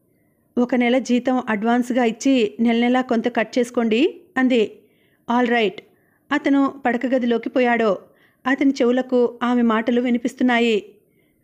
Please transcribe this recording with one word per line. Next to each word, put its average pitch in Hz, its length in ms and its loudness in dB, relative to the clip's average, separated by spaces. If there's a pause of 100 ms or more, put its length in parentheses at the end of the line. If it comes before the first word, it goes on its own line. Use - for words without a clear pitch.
(580)
"ఒక 247 180 0
నెల 247 220 2
జీతం 247 520 0
అడ్వాన్స్గా 233 540 0
ఇచ్చి 233 560 0
నెల 233 200 2
నెలా 247 220 2
కొంత 240 340 -2
కట్ 220 240 -2
చేసుకోండి," 240 560 0 (220)
అంది. 254 340 2 (580)
"ఆల్ 240 180 0
రైట్." 226 340 0 (500)
అతను 277 420 0 (120)
పడక 240 200 0
గదిలోకి 240 440 -2
పోయాడు. 233 680 0 (300)
అతని 269 260 2
చెవులకు 247 720 0
ఆమె 247 180 0
మాటలు 233 400 0
వినిపిస్తున్నాయి. 240 840 0 (580)